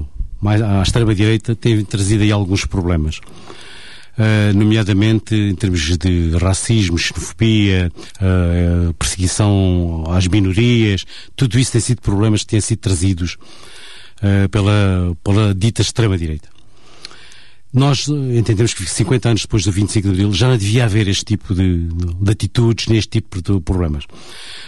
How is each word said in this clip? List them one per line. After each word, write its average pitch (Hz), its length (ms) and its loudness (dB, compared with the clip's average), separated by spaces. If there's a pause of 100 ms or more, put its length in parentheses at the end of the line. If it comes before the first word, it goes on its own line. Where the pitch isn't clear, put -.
(400)
mais 107 220 2
à 101 200 2
extrema-direita, 110 720 2
tem 107 280 2
trazido 101 380 0
aí 104 80 4
alguns 101 340 0
problemas. 85 560 -2 (960)
Eh, 107 360 4
nomeadamente 107 840 2
em 104 220 0
termos 87 420 0
de 85 380 2
racismo, 95 600 2
xenofobia, 98 960 0 (300)
eh, 87 760 2
perseguição 90 1120 0
às 90 200 2
minorias, 104 760 2 (300)
tudo 117 240 0
isso 131 140 0
tem 117 80 2
sido 120 200 -2
problemas 104 420 0
que - 60 -12
têm 107 120 0
sido 107 180 -2
trazidos, 90 600 -2 (840)
eh, 98 240 4
pela, 95 800 2
pela 104 280 2
dita 104 300 0
extrema-direita. 87 680 -2 (1200)
Nós, 135 340 2
eh, 135 300 -2
entendemos 113 380 2
que 95 100 -6
cinquenta - 460 0
anos 110 100 2
depois - 240 -2
do 98 80 2
vinte 98 160 2
e - 40 -6
cinco 98 160 0
de 98 40 2
Abril 101 220 2
já 95 120 2
não 127 120 4
devia 107 260 2
haver 104 240 2
este 98 160 -2
tipo 101 300 -2
de, 90 340 0
de 87 420 -2
atitudes, 113 580 0
nem 113 100 4
este - 140 -4
tipo 104 280 -4
de 101 220 0
problemas. 78 420 -2 (640)